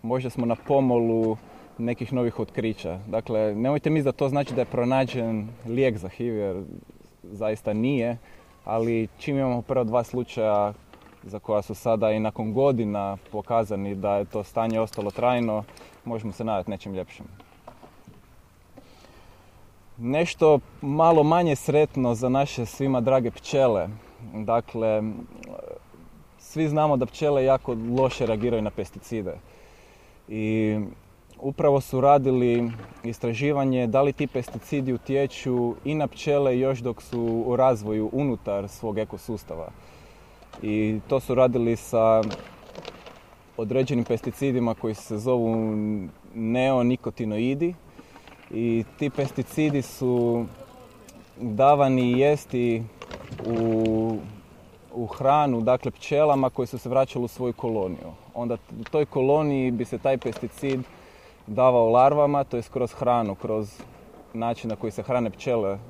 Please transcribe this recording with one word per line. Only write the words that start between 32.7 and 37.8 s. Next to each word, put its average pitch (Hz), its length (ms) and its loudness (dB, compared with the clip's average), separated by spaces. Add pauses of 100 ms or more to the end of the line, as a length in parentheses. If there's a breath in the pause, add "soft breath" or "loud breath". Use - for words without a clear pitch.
istraživanje 127 840 0
da 135 160 4
li 143 100 2
ti 139 140 -2
pesticidi 131 640 -4
utječu 123 840 -2 (100)
i 147 100 -2
na 151 120 0
pčele 139 520 0
još 131 200 0
dok 120 240 -6
su 117 440 -2
u 123 100 0
razvoju 110 560 2